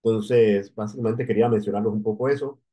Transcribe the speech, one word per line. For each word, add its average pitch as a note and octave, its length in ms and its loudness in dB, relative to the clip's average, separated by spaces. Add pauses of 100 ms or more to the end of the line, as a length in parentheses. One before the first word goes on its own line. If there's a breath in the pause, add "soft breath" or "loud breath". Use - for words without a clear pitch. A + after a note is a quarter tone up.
Entonces, A2 720 2
básicamente A2+ 520 -4
quería A2+ 220 2
mencionarles G#2 440 0
un G#2+ 100 -4
poco A2 260 -2
eso. C#3 320 -4 (120)